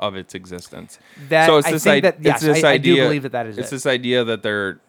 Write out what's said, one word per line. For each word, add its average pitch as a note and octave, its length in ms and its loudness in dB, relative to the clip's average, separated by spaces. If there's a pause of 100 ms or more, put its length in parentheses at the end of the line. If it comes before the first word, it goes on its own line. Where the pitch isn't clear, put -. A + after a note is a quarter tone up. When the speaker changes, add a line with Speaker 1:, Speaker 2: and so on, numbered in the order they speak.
Speaker 1:
of G2+ 160 -6
its F#2 180 -14
existence. F2+ 640 -16 (300)
Speaker 2:
That, D#3+ 180 4
Speaker 1:
So D#3 120 6
it's D3 100 0
Speaker 2:
I E3 40 -2
Speaker 1:
this D#3 120 -2
Speaker 2:
think D3 140 4
Speaker 1:
id-, - 40 0
Speaker 2:
that, F#3 140 2
Speaker 1:
it's D3+ 80 -10
Speaker 2:
yes, C#3 160 2
Speaker 1:
this D#3 240 2
Speaker 2:
I, D3 80 6
I C3+ 60 2
do C#3 160 0
Speaker 1:
idea, C3 100 4
Speaker 2:
believe C#3 180 -2
that C3 100 -10
that A#2 140 -4
is G#2+ 100 -12
Speaker 1:
it's A#2+ 120 -8
Speaker 2:
it. - 20 -10
Speaker 1:
this C3+ 160 -6
idea B2 380 0
that A2+ 180 -6
there, G#2 460 -6